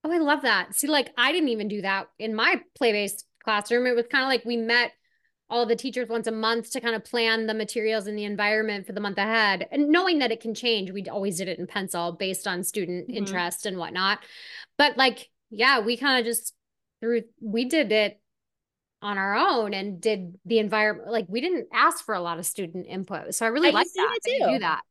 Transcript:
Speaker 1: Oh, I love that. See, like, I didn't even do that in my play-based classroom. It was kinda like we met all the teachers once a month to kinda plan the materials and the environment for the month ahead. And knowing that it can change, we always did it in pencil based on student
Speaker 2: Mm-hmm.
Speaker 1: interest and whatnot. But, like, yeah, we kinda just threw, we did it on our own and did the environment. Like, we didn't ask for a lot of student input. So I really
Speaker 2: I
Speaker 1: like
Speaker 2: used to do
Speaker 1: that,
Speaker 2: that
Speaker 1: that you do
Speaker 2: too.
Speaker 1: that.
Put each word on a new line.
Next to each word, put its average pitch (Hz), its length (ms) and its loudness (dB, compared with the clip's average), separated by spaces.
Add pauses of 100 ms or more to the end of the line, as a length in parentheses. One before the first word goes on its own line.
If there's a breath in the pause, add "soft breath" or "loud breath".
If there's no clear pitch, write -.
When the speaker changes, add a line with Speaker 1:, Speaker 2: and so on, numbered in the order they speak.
Speaker 1:
Oh, 311 60 -2
I 349 80 2
love 294 240 4
that. 202 320 2
See, - 120 -2
like, 294 320 2
I 262 140 4
didn't 320 180 2
even 214 180 -2
do 202 140 -4
that 196 260 -2 (100)
in 220 160 -4
my 294 280 2 (140)
play-based 208 500 0 (180)
classroom. 233 420 0
It 247 80 4
was 233 120 2
kinda 262 200 0
like 254 200 0
we 240 100 -2
met 233 360 2 (580)
all 240 160 2
the 226 100 2
teachers 247 320 -4
once 226 180 -2
a 226 60 -2
month 220 400 0
to 254 80 -4
kinda 226 200 -2
plan 226 460 0
the 220 80 -2
materials 220 520 -2
and 214 120 -6
the 208 60 -6
environment 208 640 0
for 208 80 -12
the 202 60 -6
month 196 180 -2
ahead. 208 520 2
And 294 200 2
knowing 349 300 4
that 233 120 0
it 220 80 -4
can 226 140 -6
change, 208 360 0
we 190 180 -8
always 180 300 -4
did 185 100 -4
it 175 100 -6
in 180 80 -6
pencil 175 460 -4
based 190 340 -6
on 180 180 -2
student 180 460 -6
Speaker 2:
Mm-hmm. - 80 -8
Speaker 1:
interest 185 480 -4
and 190 120 -4
whatnot. 185 460 -2 (540 loud breath)
But, 285 180 4
like, 262 340 2 (200)
yeah, 240 300 4
we 226 180 0
kinda 262 240 2
just 233 320 -4 (460)
threw, 233 240 0 (160)
we 226 260 -2
did 269 260 2
it 208 280 2 (800)
on 202 160 -4
our 196 200 0
own 247 380 2
and 190 260 -6
did 190 440 -2
the 226 140 2
environment. 214 520 0
Like, 220 180 -2
we 214 120 -2
didn't 330 320 -2
ask 320 320 2
for 214 100 -4
a 180 60 -2
lot 170 180 -4
of 175 80 -6
student 180 420 -6
input. 180 460 -8
So 226 120 0
I 220 40 2
really 294 180 4
Speaker 2:
I - 40 6
Speaker 1:
like 330 120 4
Speaker 2:
used 349 100 -6
to 370 60 -4
do - 60 2
Speaker 1:
that, 480 80 -2
Speaker 2:
that 466 100 -4
Speaker 1:
that 466 60 -2
you 523 160 2
do 262 120 2
Speaker 2:
too. - 20 -
Speaker 1:
that. 160 300 -2